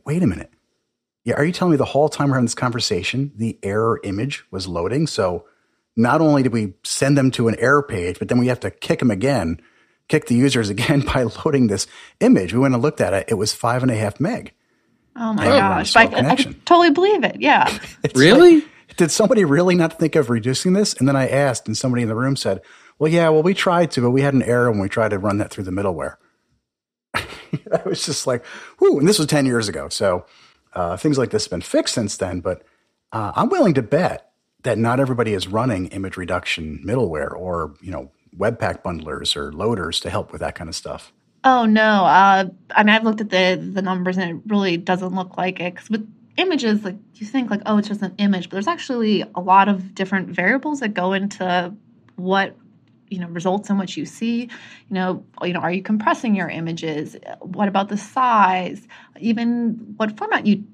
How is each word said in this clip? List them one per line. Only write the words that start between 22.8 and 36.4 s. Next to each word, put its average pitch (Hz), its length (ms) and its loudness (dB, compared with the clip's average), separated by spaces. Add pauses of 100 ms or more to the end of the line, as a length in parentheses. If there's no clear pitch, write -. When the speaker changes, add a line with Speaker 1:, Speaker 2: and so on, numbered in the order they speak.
Speaker 1:
"Well, 156 140 2
yeah, 170 180 4
well, 156 120 4
we 185 100 2
tried 175 400 2
to, 131 80 -2
but 120 100 2
we 135 120 2
had 139 100 2
an 131 100 4
error 120 280 2
when 104 100 -2
we 95 80 -2
tried 110 220 0
to 101 80 -2
run 101 200 -2
that 104 120 -4
through 104 140 -10
the 92 60 -10
middleware." 90 460 -4 (540)
<laughs> - 440 -20
I - 680 -6
was 180 220 -4
just - 200 -6
like, 123 180 -2 (340)
"Whew." 370 200 6
And 143 100 4
this 208 100 4
was 151 80 0
ten 147 200 2
years 117 220 0
ago. 73 200 -8
So, 90 360 0 (500)
uh, 87 220 -4
things 147 220 0
like 120 120 0
this 104 140 -2
have - 60 -12
been 87 120 -6
fixed - 320 -2
since 107 220 -4
then, 92 240 -6
but, 90 220 -6 (500)
uh, 110 220 -6
I'm 226 140 0
willing 294 260 2
to 135 80 2
bet 147 480 -2 (320)
that 110 160 -2
not 117 220 0
everybody 120 340 0
is 90 140 -4
running 104 400 -2
image 95 280 -10
reduction 85 720 -8